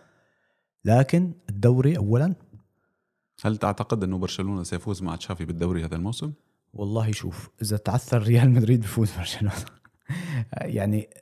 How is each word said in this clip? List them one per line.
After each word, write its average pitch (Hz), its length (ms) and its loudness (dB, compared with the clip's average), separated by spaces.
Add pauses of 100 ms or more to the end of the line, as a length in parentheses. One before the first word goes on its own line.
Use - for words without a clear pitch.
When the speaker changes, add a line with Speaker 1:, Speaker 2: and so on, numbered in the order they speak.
(840)
Speaker 1:
لكن 160 480 4 (160)
الدوري 123 480 4
أولا. 120 380 2 (1120)
Speaker 2:
هل 110 120 0
تعتقد 101 480 -2
أنه 92 140 -2
برشلونة 92 440 -4
سيفوز 90 400 -6
مع 85 140 -6
تشافي 87 280 -8
بالدوري 85 400 -2
هذا 80 120 -6
الموسم؟ 117 360 -6 (420)
Speaker 1:
والله 110 380 -2
شوف، - 380 -10 (120)
إذا 107 140 -4
تعثر 110 460 0
ريال 117 280 6
مدريد 117 300 6
بفوز 107 380 0
برشلونة. 98 360 -4 (580)
<laughs> 160 400 -6
يعني، 104 560 -2 (140)